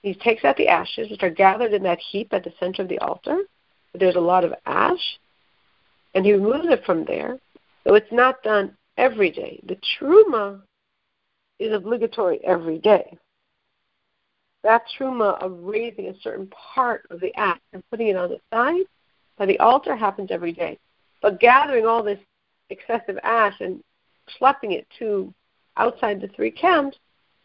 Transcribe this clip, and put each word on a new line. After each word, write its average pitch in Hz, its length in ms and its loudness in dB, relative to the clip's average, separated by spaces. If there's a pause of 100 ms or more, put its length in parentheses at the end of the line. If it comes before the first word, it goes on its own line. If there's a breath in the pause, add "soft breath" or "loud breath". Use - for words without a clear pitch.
He 196 120 -6
takes 226 300 -2
out 277 120 4
the - 120 2
ashes, 208 420 0
which 202 140 -6
are 180 60 0
gathered 202 420 2
in 202 100 0
that 175 160 -2
heap - 340 -8
at 190 120 -4
the 170 160 -12
center 185 220 -6
of 185 60 -6
the - 120 -6
altar. - 380 -6 (520)
But - 80 -18
there's 185 160 2
a 180 60 2
lot 175 240 2
of - 100 -4 (100)
ash, - 540 -2 (960)
and 190 100 0
he 208 80 6
removes 233 360 0
it 269 160 2
from 165 200 -2
there. - 360 -8 (420)
So - 120 4
it's 214 180 4
not 254 320 2
done 208 320 -2 (200)
every 220 360 2
day. - 320 -12
The 185 100 -10
truma 262 880 4 (960)
is 214 140 -4
obligatory 214 720 -2
every 165 340 -2
day. 185 400 2 (1400)
That 226 200 4 (160)
truma 240 420 -2
of 185 200 -8
raising 214 460 -8
a 190 140 -14
certain 196 280 -10
part - 640 -4
of 170 100 -14
the 180 160 -6
ash 185 240 -2 (120)
and 190 180 -16
putting 226 180 -2
it 190 80 0
on 180 140 -4
the - 100 -10 (120)
side 302 340 0 (500)
by 202 100 -2
the 190 140 2
altar 269 340 4
happens 196 360 -6
every 175 220 -6
day. 165 260 -8 (440)
But 196 180 0
gathering 254 460 4
all 226 160 0
this 202 160 -6 (520)
excessive - 520 -8
ash 214 380 0
and 185 220 -8 (460)
schlepping 262 440 0
it - 140 -6 (120)
to 202 340 -4 (440)
outside 214 440 -2
the 202 80 -12
three 214 220 -4
camps, 320 480 0 (460)